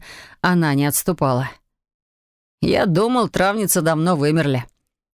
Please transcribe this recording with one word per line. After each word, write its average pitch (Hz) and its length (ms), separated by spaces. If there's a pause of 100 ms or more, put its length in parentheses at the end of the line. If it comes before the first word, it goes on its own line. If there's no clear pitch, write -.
(400)
она 170 340
не 139 120
отступала. 135 640 (1080)
«Я - 260
думал, 214 420
травницы 196 520
давно 160 340
вымерли», 147 500 (500)